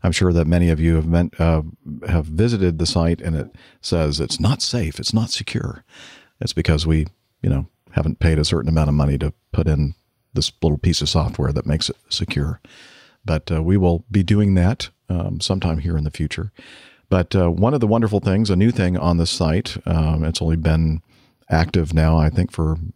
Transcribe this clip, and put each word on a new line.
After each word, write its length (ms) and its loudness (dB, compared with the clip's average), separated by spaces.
I'm 120 2
sure 200 2
that 140 2
many 220 4
of 100 2
you 160 2
have 100 2
meant, 340 0
uh, 220 2
have 180 0
visited 540 0
the 80 0
site 340 0
and 140 -4
it 140 -6
says 380 -2
it's 200 -4
not 240 0
safe, 360 -4
it's 140 -6
not 160 0
secure. 540 -8
It's 120 -6
because 340 0
we, 180 2
you 80 0
know, 160 -2
haven't 280 -2
paid 200 2
a 60 2
certain 240 -2
amount 200 2
of 60 2
money 240 2
to 140 -4
put 160 0
in 260 0
this 180 -2
little 160 2
piece 220 0
of 80 -4
software 420 -2
that 160 -4
makes 220 -2
it 80 -10
secure. 520 -4
But, 260 -4
uh, 100 0
we 160 2
will 320 2
be 140 2
doing 320 2
that, 340 0
um, 320 -4
sometime 380 -2
here 180 -2
in 80 -2
the 140 -6
future. 320 -6
But, 260 0
uh, 160 4
one 220 2
of 80 0
the 60 2
wonderful 340 2
things, 280 0
a 60 2
new 160 4
thing 260 0
on 200 0
the 100 2
site, 580 -2
um, 380 0
it's 180 -4
only 140 0
been 460 0
active 440 0
now, 240 4
I 120 4
think, 220 0
for, 260 -2